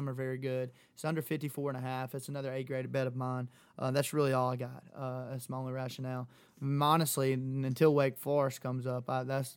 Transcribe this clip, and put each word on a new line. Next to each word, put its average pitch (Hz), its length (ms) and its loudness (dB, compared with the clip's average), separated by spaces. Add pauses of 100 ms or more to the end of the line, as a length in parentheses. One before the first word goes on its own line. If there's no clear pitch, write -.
'em 139 40 -2
are 131 60 -2
very 131 240 -2
good. 127 320 -2 (240)
It's - 100 -10
under 160 180 0
fifty-four 147 480 -4
and 131 60 -4
a 127 40 -6
half. 131 340 -4
It's 131 140 -8
another 139 240 -6
A-graded 131 400 -4
bet 131 160 2
of 123 80 -4
mine. 127 320 -2 (280)
Uh, 131 140 0
that's 135 220 2
really 143 200 4
all 127 160 4
I 127 60 0
got. 127 300 -8 (120)
Uh, 127 340 -6
that's 127 180 -8
my 131 80 -6
only 131 160 -6
rationale. 127 560 -6 (340)
Mm, 139 220 2
honestly, 147 480 4
n-, 131 340 0
until 151 300 6
Wake 139 200 4
Forest 139 440 2
comes 127 260 -4
up, 123 240 -4
I, 127 140 0
that's, 131 320 -2